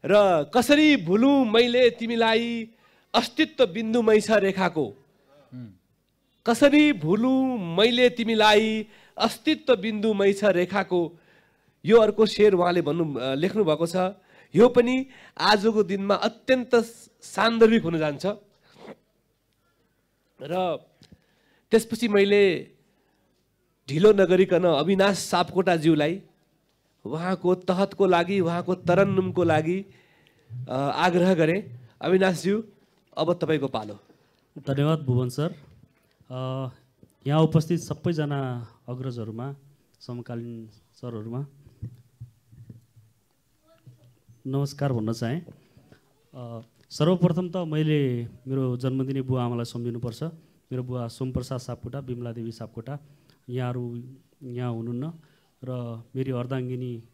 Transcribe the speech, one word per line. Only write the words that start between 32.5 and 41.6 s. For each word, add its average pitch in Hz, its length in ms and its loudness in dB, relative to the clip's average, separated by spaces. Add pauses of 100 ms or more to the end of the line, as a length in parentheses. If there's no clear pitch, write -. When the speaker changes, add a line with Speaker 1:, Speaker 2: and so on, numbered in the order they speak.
Speaker 1:
अब 160 140 0
तपाईँको 151 360 -2
पालो। 104 300 -10 (600)
Speaker 2:
धन्यवाद 147 420 -2
भुवन 127 280 -2
सर। 147 260 -6 (760)
अ, 131 380 -8 (580)
यहाँ 147 140 2
उपस्थित 160 400 2
सबैजना 143 840 -6 (220)
अग्रजहरूमा, 123 640 -10 (460)
समकालीन 117 680 -14 (260)
सरहरूमा 117 520 -10 (3000)